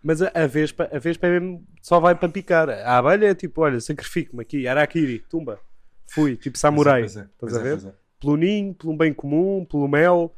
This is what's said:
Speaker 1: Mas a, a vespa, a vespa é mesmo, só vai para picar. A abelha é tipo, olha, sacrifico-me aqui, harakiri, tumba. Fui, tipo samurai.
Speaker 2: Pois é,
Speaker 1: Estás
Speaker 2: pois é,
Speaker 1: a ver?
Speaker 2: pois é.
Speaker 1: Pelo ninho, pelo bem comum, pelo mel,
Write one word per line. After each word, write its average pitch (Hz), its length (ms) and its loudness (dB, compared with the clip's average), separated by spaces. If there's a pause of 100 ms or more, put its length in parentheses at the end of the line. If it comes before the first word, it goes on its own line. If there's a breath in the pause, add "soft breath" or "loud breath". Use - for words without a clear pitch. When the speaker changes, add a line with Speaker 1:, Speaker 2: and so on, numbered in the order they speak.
Speaker 1:
Mas 156 200 -2
a, 190 120 0
a 160 140 0
vespa, 151 420 -2
a 151 80 -8
vespa 165 300 -4
é 175 100 2
mesmo, 175 300 -6 (140)
só 175 180 4
vai 175 160 6
para 175 140 -2
picar. 165 400 0
A 117 280 0
abelha 180 300 4
é 196 80 2
tipo, 160 260 -10
olha, 139 200 2
sacrifico-me 147 600 -8
aqui, 135 240 -6
harakiri, 135 540 0 (100)
tumba. 143 300 -8 (480)
Fui, 143 300 0
tipo 131 200 -10
samurai. 147 440 4
Speaker 2:
Pois 101 160 -8
é, - 60 -12
Speaker 1:
Estás - 160 -20
Speaker 2:
pois 113 160 -8
é, - 20 -2
Speaker 1:
a 113 40 -2
ver? 131 100 -4
Speaker 2:
pois 151 160 -8
é. 98 60 -20 (280)
Speaker 1:
Pelo 147 160 0
ninho, 196 360 0
pelo 160 220 -8
bem 160 180 2
comum, 175 560 -2
pelo 147 200 -2
mel, 170 480 2